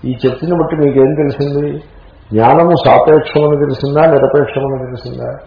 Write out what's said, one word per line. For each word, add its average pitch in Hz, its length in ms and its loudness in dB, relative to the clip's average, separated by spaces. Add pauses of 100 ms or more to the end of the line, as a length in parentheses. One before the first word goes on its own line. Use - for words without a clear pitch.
ఈ 127 220 -6
చర్చను 165 360 -2
బట్టి 160 140 -4
మీకేం 139 380 2
తెలిసింది? 143 680 -4 (500)
జ్ఞానము 143 520 2
సాపేక్షమని 147 640 4
తెలిసిందా, 143 520 -2
నిరపేక్షమని 139 800 0
తెలిసిందా? 123 680 -12